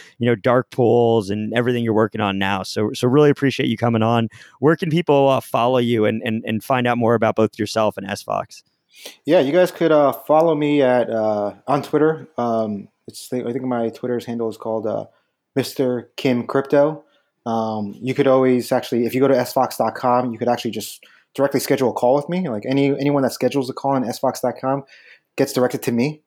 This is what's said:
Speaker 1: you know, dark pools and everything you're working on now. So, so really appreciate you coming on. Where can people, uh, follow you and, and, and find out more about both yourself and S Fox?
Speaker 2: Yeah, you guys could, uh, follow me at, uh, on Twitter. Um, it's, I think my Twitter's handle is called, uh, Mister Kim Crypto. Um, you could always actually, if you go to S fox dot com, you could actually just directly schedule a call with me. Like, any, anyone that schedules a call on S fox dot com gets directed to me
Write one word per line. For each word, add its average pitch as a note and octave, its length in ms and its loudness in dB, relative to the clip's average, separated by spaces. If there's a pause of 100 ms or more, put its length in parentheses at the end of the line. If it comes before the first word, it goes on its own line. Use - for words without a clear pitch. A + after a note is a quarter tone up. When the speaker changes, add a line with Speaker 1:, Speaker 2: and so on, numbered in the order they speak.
(180)
Speaker 1:
you A#2 80 -2
know, A#2+ 80 4
dark B2 380 0
pools A#2 580 2
and G#2+ 240 -4
everything A#2+ 300 0
you're A2+ 100 0
working G#2+ 280 0
on G2 180 -2
now. G2 240 -2
So, G#2+ 300 -4
so B2 140 -2
really D3 220 4
appreciate C3+ 400 0
you A2 80 -2
coming A#2 240 0
on. A2+ 280 2 (300)
Where D3+ 160 4
can E3+ 140 -4
people, D3 400 4
uh, C3 120 2
follow B2+ 360 0
you A#2 280 2
and, A2 200 -2
and, A2 200 -4
and A2 180 -4
find B2 240 0
out A#2+ 100 0
more A#2 160 2
about A2 220 2
both A2 240 0
yourself G#2+ 380 -2
and F#2+ 120 -10
S G2+ 140 -8
Fox? - 400 -8 (640)
Speaker 2:
Yeah, D#3+ 160 4
you C3+ 100 0
guys F3+ 200 2
could, D#3+ 200 0
uh, D3 200 4
follow D#3 440 2
me D3 260 2
at, B2 280 2
uh, G#2+ 440 -2 (140)
on C#3 160 0
Twitter. D3+ 440 0 (100)
Um, A2 500 -4 (200)
it's, - 240 -16
I B2+ 120 -4
think A#2+ 200 -6
my A#2+ 260 -2
Twitter's A#2+ 360 -6
handle A#2 240 -6
is G#2+ 80 -12
called, A2 300 -6
uh, G#2+ 180 -4 (500)
Mister B2+ 600 -2
Kim A#2+ 320 0
Crypto. D3 560 0 (420)
Um, A2 560 -4
you B2+ 140 -4
could C#3 100 2
always C3 460 4
actually, B2 340 0
if A#2 80 -4
you C3 80 2
go C#3 60 4
to C3+ 100 4
S B2 160 -2
fox B2+ 240 0
dot A2+ 160 0
com, B2 400 0
you G#2+ 60 -10
could A#2+ 80 -4
actually A#2+ 240 -2
just - 340 -10 (300)
directly C#3 240 2
schedule C3 320 0
a - 20 -6
call B2+ 220 2
with C#3+ 140 0
me. F3+ 200 -2
Like, G#2 160 -6
any, C#3 320 2
anyone C#3+ 240 0
that B2+ 120 0
schedules B2+ 360 -2
a B2 40 -6
call - 180 -4
on C3+ 120 0
S A#2+ 140 -6
fox B2+ 220 -2
dot A#2+ 200 -2
com C3+ 240 -4 (520)
gets C3+ 180 -2
directed B2+ 300 -2
to A#2+ 80 -2
me C3 360 -2